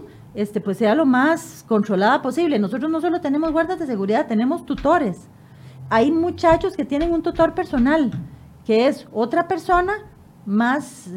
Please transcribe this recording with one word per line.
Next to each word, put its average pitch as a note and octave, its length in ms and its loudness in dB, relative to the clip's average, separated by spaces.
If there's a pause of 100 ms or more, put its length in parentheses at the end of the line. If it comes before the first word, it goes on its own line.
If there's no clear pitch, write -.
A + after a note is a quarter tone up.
(340)
este, G3+ 280 -4
pues, G3 160 -4
sea A3 160 2
lo D#4+ 100 2
más C#4 640 0
controlada G#3+ 540 2
posible. C#4 360 0
Nosotros A3 320 -2
no D#4+ 120 -2
solo E4+ 180 0
tenemos D4+ 320 -2
guardas E4 260 -2
de E4+ 80 -6
seguridad, A3 400 0
tenemos B3 380 0
tutores. C#4 640 -2 (640)
Hay B3+ 200 4
muchachos E4+ 640 2
que C#4+ 120 -4
tienen D4+ 260 0
un E4 80 0
tutor E4 320 0
personal, D4 600 0 (520)
que A3+ 220 4
es - 260 -2
otra A#3+ 340 -2
persona F4+ 460 0 (540)
más, A#3 720 -2